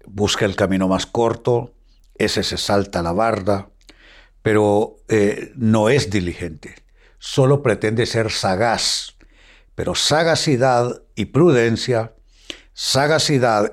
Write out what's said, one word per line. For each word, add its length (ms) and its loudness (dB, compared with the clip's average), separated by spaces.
busca 320 -2
el 120 -2
camino 320 2
más 180 0
corto, 680 -2
ese 260 -2
se 140 -6
salta 460 -2
la 100 -4
barda, 580 -2
pero, 540 2
eh, 480 0
no 320 2
es 220 0
diligente, 640 -6
solo 440 0
pretende 440 0
ser 240 -2
sagaz. 880 -2
Pero 200 -6
sagacidad 1080 0
y 120 -4
prudencia, 880 2
sagacidad 1000 2